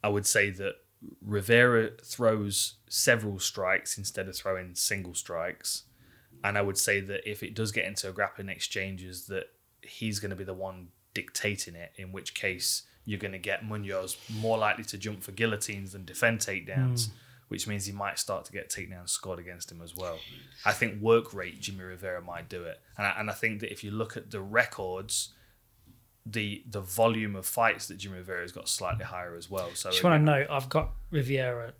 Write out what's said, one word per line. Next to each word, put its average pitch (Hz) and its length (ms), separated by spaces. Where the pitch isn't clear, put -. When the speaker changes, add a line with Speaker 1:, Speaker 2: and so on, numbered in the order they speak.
Speaker 1:
I 107 60
would 101 180
say 101 260
that 98 240
Rivera 110 680
throws 107 760
several 107 520
strikes - 580
instead 98 320
of 92 60
throwing 92 400
single 92 380
strikes. - 720
And 101 160
I 101 40
would 98 160
say 101 240
that 98 280
if 104 140
it 107 100
does 107 200
get 107 120
into 98 240
a 92 40
grappling 98 360
exchanges, 92 760
that 95 200
he's 107 380
gonna 95 180
be 95 80
the 95 80
one 92 340
dictating - 600
it, 85 220
in 92 160
which - 200
case - 500
you're 104 160
gonna 95 180
get 98 280
Munoz 98 500
more 113 180
likely 107 280
to - 120
jump 104 240
for 95 120
guillotines 104 580
than 95 140
defend 113 340
takedowns, 117 680
Speaker 2:
Mm. 104 40
Speaker 1:
which - 180
means 101 180
he 101 60
might 101 260
start - 280
to - 60
get - 180
takedowns 87 400
scored 92 300
against 90 320
him 85 100
as 85 140
well. 87 220
I 107 60
think 104 300
work 113 320
rate, 90 280
Jimmy 98 220
Rivera 90 380
might 87 280
do 90 140
it. 82 160
And 104 80
I, 101 140
and 107 100
I 98 40
think 110 260
that 101 120
if 101 120
you 101 80
look 107 260
at 104 140
the 104 100
records, 98 920
the, 107 440
the 104 120
volume 107 540
of 92 100
fights - 420
that 98 100
Jimmy 95 200
Rivera 90 240
has 87 120
got - 160
slightly 90 360
higher 90 300
as 85 140
well. 92 260
So - 160
Speaker 2:
Just - 120
wanna 170 120
Speaker 1:
again 151 100
Speaker 2:
note, 147 240
I've 135 200
got 156 220
Rivera 127 680